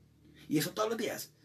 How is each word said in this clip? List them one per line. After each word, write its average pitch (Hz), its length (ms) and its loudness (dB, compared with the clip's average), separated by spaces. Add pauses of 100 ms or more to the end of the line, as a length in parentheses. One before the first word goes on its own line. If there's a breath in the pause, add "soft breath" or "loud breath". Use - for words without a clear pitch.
(480 soft breath)
Y - 80 4
eso 147 140 2
todos 214 180 2
los 226 100 -2
días. - 360 -4 (100)